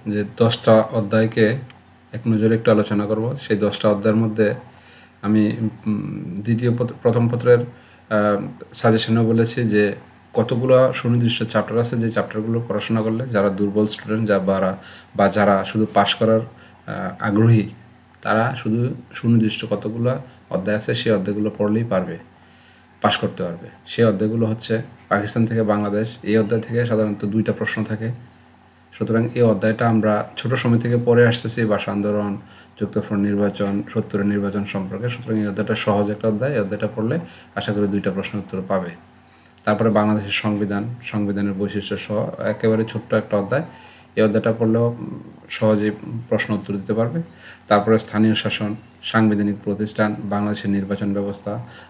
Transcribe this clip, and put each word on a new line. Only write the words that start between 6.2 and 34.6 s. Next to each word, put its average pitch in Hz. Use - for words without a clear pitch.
দ্বিতীয় 117
পত্র, 120
প্রথম 117
পত্রের, 117
আহ, 104
সাজেশনেও 113
বলেছি 113
যে 104
কতগুলো 127
সুনির্দিষ্ট 120
চ্যাপ্টার 110
আছে, 120
যে 113
চ্যাপ্টারগুলো 113
পড়াশোনা 107
করলে 113
যারা 104
দুর্বল 101
স্টুডেন্ট, 110
যা 101
বারা-, 95
বা 101
যারা 98
শুধু 110
পাস 101
করার, 113
আহ, -
আগ্রহী, 107
তারা 113
শুধু 120
সুনির্দিষ্ট 113
কতগুলো 117
অধ্যায় 104
আছে, 113
সেই 117
অধ্যায়গুলো 104
পড়লেই 110
পারবে, 90
পাস -
করতে 95
পারবে। 85
সেই -
অধ্যায়গুলো 110
হচ্ছে 113
পাকিস্তান 107
থেকে 113
বাংলাদেশ। 104
এই 107
অধ্যায় 107
থেকে 120
সাধারণত 107
দুইটা 107
প্রশ্ন 107
থাকে, 113
সুতরাং 110
এই 123
অধ্যায়টা 110
আমরা 107
ছোট 117
সময় 117
থেকে 120
পড়ে 120
আসতেছি, 117
ভাষা 104
আন্দোলন, 101
যুক্তফ্রন্ট 101
নির্বাচন, 101
সত্তরের 101
নির্বাচন 101